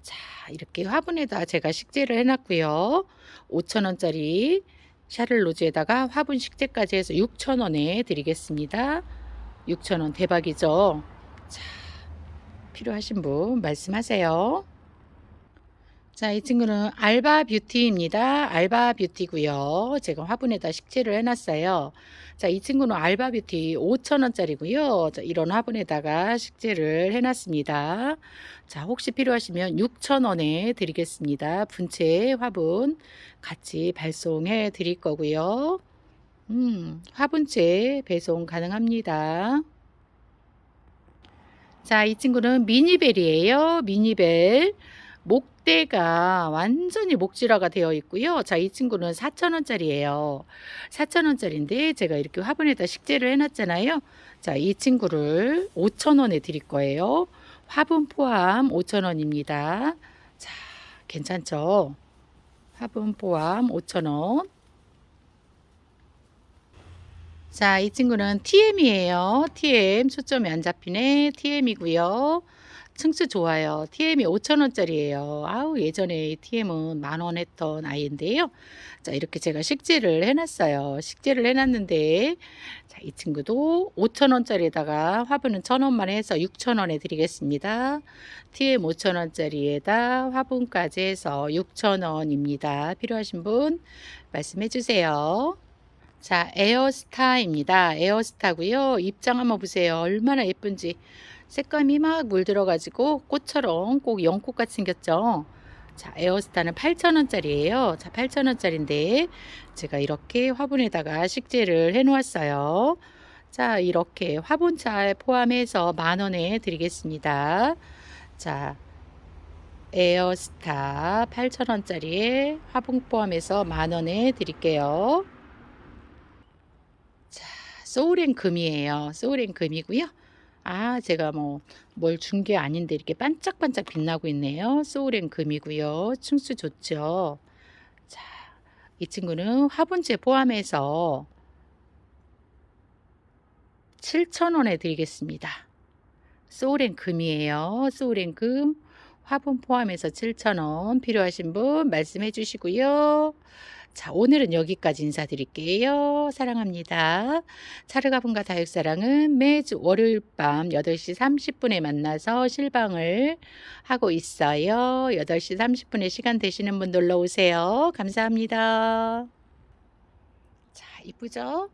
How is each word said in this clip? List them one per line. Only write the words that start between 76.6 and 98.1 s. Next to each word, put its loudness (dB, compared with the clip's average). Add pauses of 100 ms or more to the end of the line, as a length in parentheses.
만 -6
원 -4
했던 -6
아이인데요. -2 (540)
자, -10
이렇게 -6
제가 -2
식재를 2
해놨어요. 0
식재를 0
해놨는데, 2 (500)
자, -20
이 -14
친구도 -2
오천 4
원짜리에다가 0
화분은 -2
천 2
원만 2
해서 -2
육천 -2
원에 -2
드리겠습니다. -4 (540)
티엠 2
오천 0
원짜리에다 0
화분까지 -2
해서 -2
육천 0
원입니다. -2
필요하신 -6
분 0 (500)
말씀해 -6
주세요. 0 (640)
자, 0
에어스타입니다. 2
에어스타고요. 0